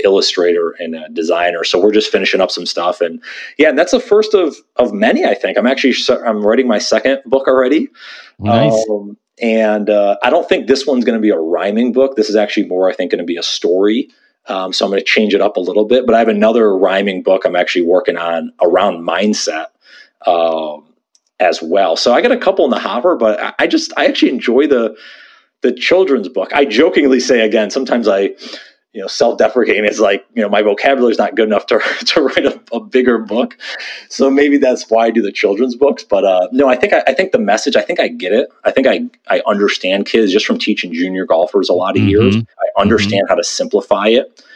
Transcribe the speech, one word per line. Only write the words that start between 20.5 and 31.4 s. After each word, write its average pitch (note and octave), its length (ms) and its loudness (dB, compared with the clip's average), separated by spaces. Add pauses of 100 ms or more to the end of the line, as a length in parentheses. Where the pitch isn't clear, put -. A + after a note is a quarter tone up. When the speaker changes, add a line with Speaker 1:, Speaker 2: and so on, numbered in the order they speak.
Speaker 1:
as F2+ 220 0
well. E2 320 0
So A#2+ 180 0
I D3 60 2
got A3+ 140 2
a - 40 0
couple F#3+ 280 0
in B2 60 -2
the G#2 80 -2
hopper, - 360 -2
but G#2+ 240 0
I, G#2+ 200 -8
I D#3 80 0
just, - 280 -2
I D3 120 0
actually D4 220 2
enjoy B2+ 380 0
the, A#2 260 0 (680)
the B2 100 2
children's C#3 560 0
book. F#2+ 260 -6
I C#3+ 120 2
jokingly C3+ 560 2
say, B2 240 2
again, G#2+ 240 0
sometimes A#2+ 400 -2
I, G2 220 0 (600)
you A2 80 -14
know, F#2+ 80 -10
self-deprecating, A2+ 800 0
it's G#2 160 -2
like, G2+ 240 0 (100)
you A2+ 60 -2
know, G2+ 80 -2
my G#2 120 2
vocabulary A#2+ 520 2
is - 40 -2
not G2+ 180 -2
good A2 120 2